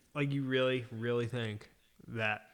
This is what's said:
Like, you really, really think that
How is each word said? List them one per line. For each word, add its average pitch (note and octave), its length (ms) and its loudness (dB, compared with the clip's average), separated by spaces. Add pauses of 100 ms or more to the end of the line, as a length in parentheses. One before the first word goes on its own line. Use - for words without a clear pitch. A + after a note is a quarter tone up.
(160)
Like, C#3+ 160 0
you C#3 120 0
really, C3 500 2
really A#2+ 320 2
think A2 440 -4 (380)
that A2 360 -2 (100)